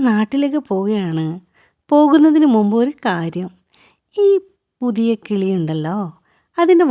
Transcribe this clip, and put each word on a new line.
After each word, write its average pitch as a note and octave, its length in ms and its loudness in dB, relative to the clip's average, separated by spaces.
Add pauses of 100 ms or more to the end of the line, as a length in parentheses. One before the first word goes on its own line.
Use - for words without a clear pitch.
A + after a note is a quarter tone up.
(100)
നാട്ടിലേക്ക് C4+ 580 -2
പോവുകയാണ്. F#3+ 580 -4 (640)
പോകുന്നതിന് D4+ 640 4
മുമ്പ് G#3+ 280 0
ഒരു C#4 100 -2 (140)
കാര്യം. F3 440 -6 (640)
ഈ G4+ 120 2 (560)
പുതിയ A3+ 280 -2 (160)
കിളിയുണ്ടല്ലോ, F3+ 720 -4 (580)
അതിൻ്റെ E4+ 340 4